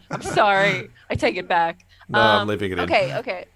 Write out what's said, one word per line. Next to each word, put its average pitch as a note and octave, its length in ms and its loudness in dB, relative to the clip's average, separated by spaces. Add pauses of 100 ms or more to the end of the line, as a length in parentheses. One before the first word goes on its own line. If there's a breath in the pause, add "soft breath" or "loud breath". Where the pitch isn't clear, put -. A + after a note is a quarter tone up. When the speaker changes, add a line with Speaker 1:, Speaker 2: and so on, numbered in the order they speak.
Speaker 1:
I'm G3+ 120 -8
sorry. G3+ 680 2 (200 soft breath)
I F3 60 -4
take F3+ 220 -2
it F3+ 100 -8
back. E3+ 380 0 (240 soft breath)
Speaker 2:
No, G#3 100 2
I'm G#3+ 220 4
Speaker 1:
Um, G#3 80 -4
Speaker 2:
leaving G3+ 240 -4
it F3+ 60 -4
in. - 60 -2
Speaker 1:
okay, F#2+ 340 0
okay. F#3 260 -10 (100)